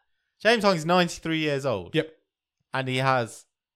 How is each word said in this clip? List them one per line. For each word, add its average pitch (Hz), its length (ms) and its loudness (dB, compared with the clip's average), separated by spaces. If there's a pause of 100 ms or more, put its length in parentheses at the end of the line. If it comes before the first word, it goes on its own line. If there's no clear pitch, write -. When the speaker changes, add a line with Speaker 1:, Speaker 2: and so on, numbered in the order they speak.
(380)
Speaker 1:
James 226 260 2
Hong 196 120 4
is 156 100 -6
ninety-three 170 520 0
years 147 280 -2
old. 98 280 -4
Speaker 2:
Yep. 156 200 -2 (600)
Speaker 1:
And 131 140 -4
he 127 100 -2
has 131 480 -2 (300)